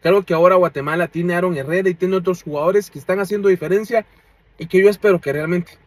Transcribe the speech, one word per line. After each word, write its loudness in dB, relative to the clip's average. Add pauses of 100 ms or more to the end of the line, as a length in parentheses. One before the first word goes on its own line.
Creo 2
que -4
ahora 6
Guatemala 0
tiene -4
a -2
Aaron -2
Herrera -2
y -2
tiene -2
otros -4
jugadores -2
que -18
están -4
haciendo -2
diferencia -2 (540)
y -14
que 2
yo 6
espero 0
que -6
realmente -6